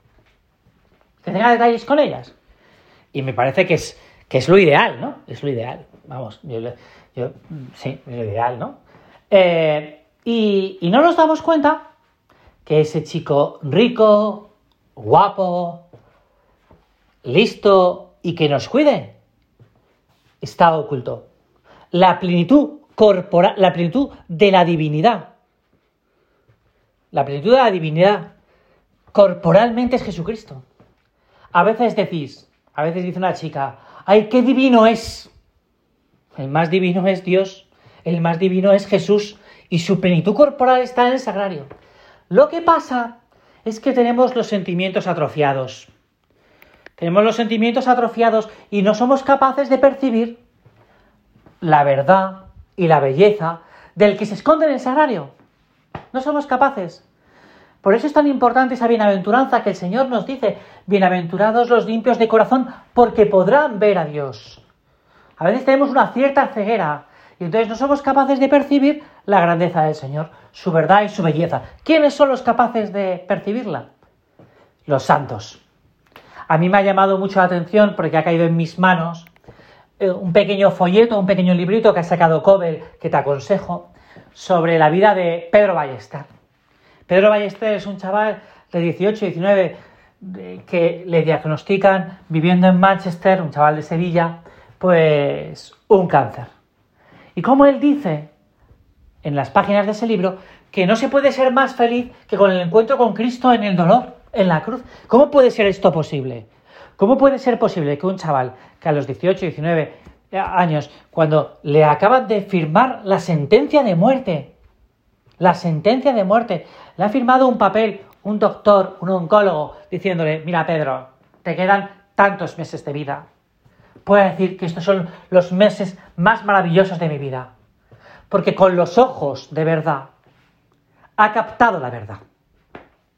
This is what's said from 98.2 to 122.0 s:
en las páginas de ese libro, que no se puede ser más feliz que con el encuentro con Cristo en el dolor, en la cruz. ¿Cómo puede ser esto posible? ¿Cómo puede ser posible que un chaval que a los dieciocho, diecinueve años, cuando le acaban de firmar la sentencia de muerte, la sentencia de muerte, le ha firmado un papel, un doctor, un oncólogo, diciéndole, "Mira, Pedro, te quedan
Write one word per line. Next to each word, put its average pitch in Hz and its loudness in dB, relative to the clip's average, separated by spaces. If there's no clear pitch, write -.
en 147 -6
las 139 -4
páginas 202 0
de 214 -4
ese 214 -6
libro, 185 -2
que 185 -2
no 208 2
se 269 -4
puede 269 2
ser 262 0
más 247 0
feliz 240 -2
que 202 -4
con 190 4
el 185 -2
encuentro 220 2
con 233 2
Cristo 247 0
en 214 0
el 202 -2
dolor, 185 2
en 196 2
la 156 0
cruz. 247 -10
¿Cómo 285 4
puede 262 6
ser 220 -2
esto 190 0
posible? 131 -8
¿Cómo 233 2
puede 269 2
ser 240 -2
posible 151 -2
que 160 -8
un 190 -4
chaval 131 -4
que 170 -6
a - 0
los 143 -2
dieciocho, 180 -2
diecinueve 160 -4
años, 180 -2
cuando 156 -2
le 151 2
acaban 202 2
de 208 -2
firmar 190 0
la 190 0
sentencia 214 2
de 208 0
muerte, 180 -2
la 175 2
sentencia 190 -2
de 214 0
muerte, 214 -2
le 185 -2
ha 214 0
firmado 262 2
un 233 0
papel, 214 0
un 208 -4
doctor, 196 2
un 175 -8
oncólogo, 180 0
diciéndole, 165 -4
"Mira, 165 -2
Pedro, 135 -4
te 170 -6
quedan 190 0